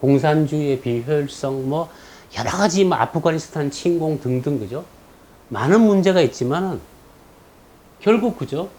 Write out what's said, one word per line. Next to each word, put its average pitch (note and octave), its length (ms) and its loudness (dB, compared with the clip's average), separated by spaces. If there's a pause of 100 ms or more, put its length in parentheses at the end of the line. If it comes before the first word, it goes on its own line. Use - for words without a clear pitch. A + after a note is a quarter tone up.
공산주의의 C#3+ 800 2
비효율성, C3+ 880 -4
뭐 D#3 200 -4 (480)
여러 A#2+ 140 -4
가지, G3 320 2
뭐 F3+ 140 2
아프가니스탄 D#3 720 -2
침공 D#3+ 480 -2
등등, B2+ 400 -2
그죠? A2 240 -10 (640)
많은 C3 320 2
문제가 G3 400 4
있지만은 D3+ 640 -2 (1200)
결국, A3 360 2
그죠? D3+ 420 -6